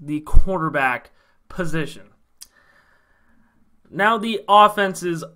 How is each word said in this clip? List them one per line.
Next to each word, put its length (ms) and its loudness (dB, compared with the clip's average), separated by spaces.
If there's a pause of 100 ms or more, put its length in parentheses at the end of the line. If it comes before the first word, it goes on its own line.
the 200 -8
quarterback 880 2 (380)
position. 640 -8 (1800)
Now, 220 0
the 320 -6
offense's 760 2 (140)